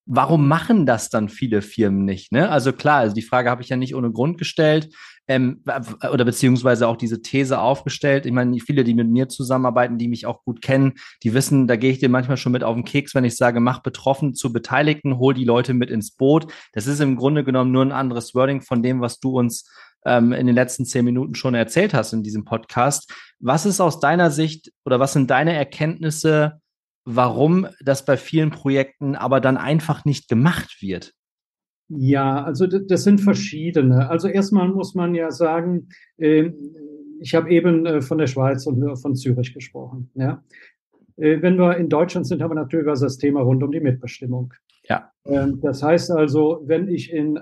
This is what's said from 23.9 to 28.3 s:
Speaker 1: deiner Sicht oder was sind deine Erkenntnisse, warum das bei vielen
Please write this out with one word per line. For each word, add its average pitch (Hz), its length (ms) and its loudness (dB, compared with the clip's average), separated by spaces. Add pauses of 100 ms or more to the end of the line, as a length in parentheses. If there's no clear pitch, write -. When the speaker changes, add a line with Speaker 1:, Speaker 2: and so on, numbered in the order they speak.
Speaker 1:
deiner 165 300 4
Sicht 156 420 -4 (120)
oder 127 140 2
was 131 140 2
sind 135 180 2
deine 151 240 2
Erkenntnisse, 156 1080 -2 (440)
warum 127 640 2 (140)
das 135 240 -2
bei 135 120 2
vielen 156 340 -2